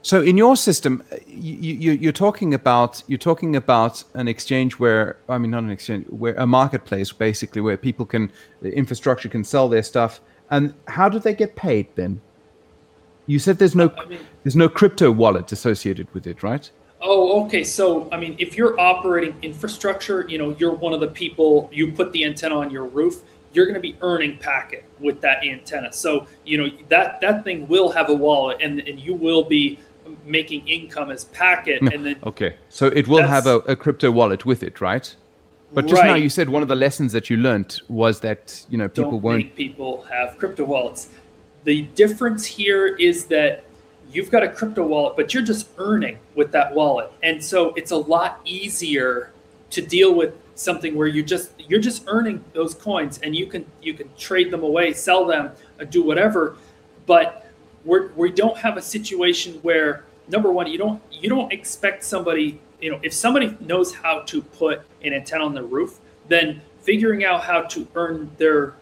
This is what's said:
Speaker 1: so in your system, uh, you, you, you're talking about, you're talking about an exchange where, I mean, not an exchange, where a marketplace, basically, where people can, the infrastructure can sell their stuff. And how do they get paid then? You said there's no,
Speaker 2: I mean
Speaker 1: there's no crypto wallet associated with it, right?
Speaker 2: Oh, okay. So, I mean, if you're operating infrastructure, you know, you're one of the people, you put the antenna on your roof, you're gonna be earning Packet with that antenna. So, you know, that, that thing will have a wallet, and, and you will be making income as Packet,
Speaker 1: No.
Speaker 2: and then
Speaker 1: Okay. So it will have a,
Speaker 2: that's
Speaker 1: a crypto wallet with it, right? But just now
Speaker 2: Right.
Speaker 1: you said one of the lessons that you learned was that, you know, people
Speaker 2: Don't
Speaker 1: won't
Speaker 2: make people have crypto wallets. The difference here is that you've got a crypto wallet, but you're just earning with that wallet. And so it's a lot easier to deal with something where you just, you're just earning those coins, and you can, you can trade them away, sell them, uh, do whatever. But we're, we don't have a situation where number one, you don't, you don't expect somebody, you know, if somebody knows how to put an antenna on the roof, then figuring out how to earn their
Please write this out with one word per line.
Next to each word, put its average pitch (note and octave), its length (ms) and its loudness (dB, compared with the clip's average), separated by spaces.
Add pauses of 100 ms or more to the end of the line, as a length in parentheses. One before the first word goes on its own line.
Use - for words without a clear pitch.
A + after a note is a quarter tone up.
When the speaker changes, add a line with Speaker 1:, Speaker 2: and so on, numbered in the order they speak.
Speaker 1:
so F#3 180 4
in F3+ 140 6
your A#3+ 200 8
system, C#3 560 0
uh, - 60 -12 (100)
you, D#3+ 460 -8
you, D#3+ 200 0
you're D3+ 180 2
talking G3 440 0
about, A#2+ 500 2
you're C3+ 140 -4
talking D#3+ 360 0
about A#2 480 2 (120)
an B2 120 -4
exchange C3 520 -2
where, A2 380 2 (120)
I B2+ 80 -2
mean, A#2 140 -2
not A#2 120 -4
an A2 60 -6
exchange, G2+ 400 -8
where A2+ 260 -4
a B2 120 0
marketplace, B2 640 2
basically, G#2+ 500 -2
where G#2 160 0
people B2 280 -4
can, G#2+ 260 -2 (300)
the F#2+ 140 -6
infrastructure B2+ 540 -2
can G#2+ 140 -4
sell C3 260 2
their A2 140 4
stuff. A#2 360 -2 (300)
And C#3+ 240 0 (140)
how F#3 200 2
do G#3+ 120 0
they G#3+ 160 0
get G#3 200 -2
paid A#2 400 0
then? F#2+ 240 -4 (1080)
You C#3+ 100 2
said F#3 220 2
there's F#3 160 6
no, E3+ 220 6
Speaker 2:
I - 80 -14
mean F3 140 -16 (240)
Speaker 1:
there's C3+ 120 -2
no E3 120 8
crypto F#3+ 440 6
wallet G#2+ 400 2
associated G2+ 640 -4
with F2+ 100 -10
it, F2 160 -10
right? B2+ 280 -6 (300)
Speaker 2:
Oh, G3 460 2
okay. F3 180 0
So, E3+ 480 0
I E3+ 60 -6
mean, E3 220 -8
if F3 180 -6
you're A#3 220 2
operating F3+ 640 2
infrastructure, F#3 840 -6
you D#3+ 120 -6
know, D3 180 -4
you're E3 160 0
one E3 200 -4
of D3+ 60 -4
the D3+ 80 0
people, D#3 640 2
you D3+ 200 -2
put F3+ 200 -2
the D#3 140 0
antenna D3+ 320 -4
on C#3+ 140 -4
your C3 140 -8
roof, D3+ 360 -2 (320)
you're F3+ 140 6
gonna G3 120 -4
be E3+ 220 -8
earning D#3+ 380 -2
Packet C3+ 440 -6 (160)
with C#3+ 220 -2
that C#3 240 2
antenna. C3 480 -8
So, D3 320 -2 (180)
you D3+ 140 -2
know, C#3+ 140 -2 (180)
that, F3+ 320 2
that G#3 220 0
thing D#3+ 240 -8
will F3+ 240 4
have D#3 180 0
a D3 60 4
wallet, C#3 460 2
and, D3 180 -4
and C#3+ 200 -12
you D#3+ 140 -8
will E3 300 2
be D3 340 2 (480)
making D3+ 420 -4
income D#3 440 -6
as B2+ 140 -12
Packet, F3 560 0
Speaker 1:
No. C3 120 4
Speaker 2:
and D3 120 -8
then C#3+ 100 -4 (100)
Speaker 1:
Okay. G2+ 300 -6 (140)
So - 180 2
it C3+ 200 2
will D3+ 180 6
have C#3 200 2
a, A#2+ 140 6
Speaker 2:
that's B2+ 100 -4
Speaker 1:
a C3 60 2
crypto C#3 360 0
wallet A2+ 340 2
with B2 180 0
it, - 180 -10
right? G2 320 -4 (600)
But D3 140 0
just F3+ 160 6
now D#3 100 6
Speaker 2:
Right. D#3 100 2
Speaker 1:
you C#3+ 60 2
said D3 200 0
one D3 120 0
of C#3+ 60 -2
the B2 80 0
lessons C3+ 380 0
that A2 160 -4
you A#2 80 2
learned A2+ 500 0
was A2+ 340 2
that, - 480 -8
you A#2+ 80 -4
know, G2+ 120 -2
people D3 220 -2
Speaker 2:
Don't A2 100 -4
Speaker 1:
won't A2+ 160 0
Speaker 2:
make G#2 180 -4
people C3 560 -8
have B2 260 -6
crypto F#3 280 -6
wallets. C3 440 -4 (540)
The D3+ 200 2
difference G#3+ 600 0
here G3 420 0
is F3 380 2
that D3+ 380 0 (480)
you've F3+ 200 -6
got A3 120 4
a F3+ 60 -2
crypto G#3+ 360 -4
wallet, D3 300 0
but D#3 180 -2
you're B3+ 100 0
just - 340 -4
earning F3+ 400 -2 (180)
with D3 160 0
that C#3+ 220 2
wallet. C#3+ 380 0 (100)
And D#3+ 220 -2
so E3+ 320 0
it's E3 160 -8
a E3+ 60 -2
lot E3 480 0
easier D3+ 840 -4 (380)
to F3+ 120 -6
deal F3+ 320 4
with D#3+ 200 0 (220)
something D#3+ 400 -6
where D3+ 120 0
you D3+ 160 -2
just, F3+ 360 -4
you're G3+ 200 0
just A#3 280 -2
earning G#3+ 360 -2 (100)
those D#3+ 200 -4
coins, E3 460 -6
and D3+ 160 -6
you F3+ 100 -4
can, F#3 200 -12 (160)
you D#3 120 -8
can D3 240 -14
trade F3+ 340 0
them E3 120 -4
away, D#3+ 280 2
sell F#3 340 2
them, D#3 260 0 (280)
uh, D3+ 60 -12
do E3+ 160 0
whatever. E3 560 2 (480)
But - 420 -6 (380)
we're, F#3+ 280 -2
we F3 180 -2
don't G#3+ 260 -2
have G#3+ 180 -4
a F3+ 60 -12
situation F3+ 800 -4
where D#3 420 0 (280)
number G#3 200 0
one, F3 160 -2
you D#3+ 100 -8
don't, G#3+ 240 -6 (100)
you F3 180 -8
don't B3+ 220 -2
expect - 520 -6
somebody, D#3+ 560 -4 (220)
you D#3+ 80 -8
know, C#3+ 140 -8
if D#3 100 -8
somebody B3 460 0
knows F3 340 0
how D#3+ 280 -4
to D3+ 200 -6
put - 400 -4 (220)
an C#3+ 100 -4
antenna D3+ 320 -6
on D3 80 -4
the B2+ 100 -8
roof, C3 360 -6 (280)
then D#3 340 0 (200)
figuring G#3+ 420 0
out F3+ 200 0
how E3+ 180 0
to - 340 -10
earn E3 420 -6
their D3+ 440 2